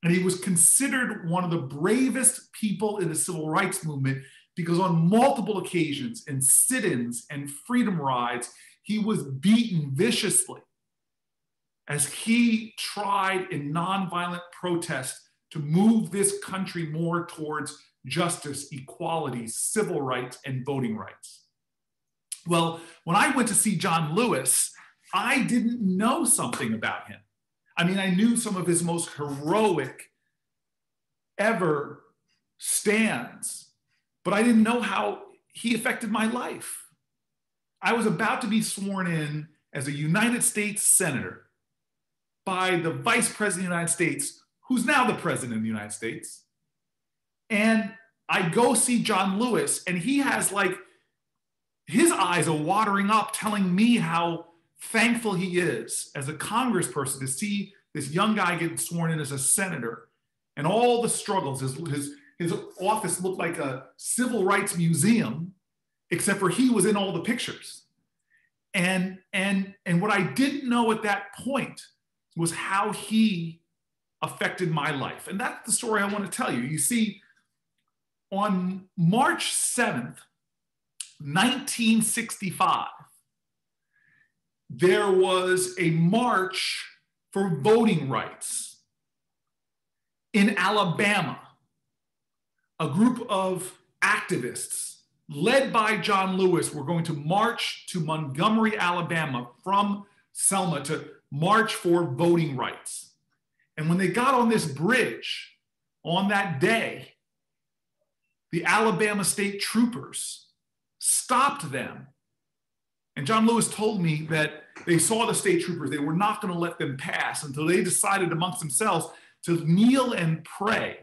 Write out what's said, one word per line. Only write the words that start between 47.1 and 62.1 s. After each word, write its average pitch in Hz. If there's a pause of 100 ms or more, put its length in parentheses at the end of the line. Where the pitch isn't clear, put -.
And 214 (340)
I 180
go 240
see 240
John 196
Lewis, 208
and 180
he 233
has, 240
like, 190 (1080)
his 294
eyes 175
are 160
watering 196
up, 214
telling 202
me 226
how 165 (340)
thankful 226
he 175
is 131
as 131
a 151
congressperson 160
to 135
see 202 (200)
this 143
young 202
guy 175
get 165
sworn 165
in 160
as 139
a 139
senator 139 (480)
and 147
all 233
the 226
struggles. 156
His, 131 (120)
his, 143 (220)